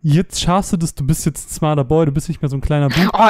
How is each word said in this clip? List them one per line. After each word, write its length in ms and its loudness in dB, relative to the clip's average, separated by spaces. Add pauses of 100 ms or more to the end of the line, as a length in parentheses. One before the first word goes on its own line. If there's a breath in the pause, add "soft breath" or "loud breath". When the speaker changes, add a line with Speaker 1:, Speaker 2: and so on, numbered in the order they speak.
Speaker 1:
jetzt 400 0
schaffst 320 0
du 60 -2
das, 160 -4
du 120 -6
bist 200 0
jetzt 240 -6
ein 20 -12
smarter 320 0
Boy, 220 2
du 60 0
bist 180 -4
nicht 100 -8
mehr 80 -2
so 80 -4
ein 60 -6
kleiner 260 0
Bub. 240 2
Speaker 2:
Oh, 180 4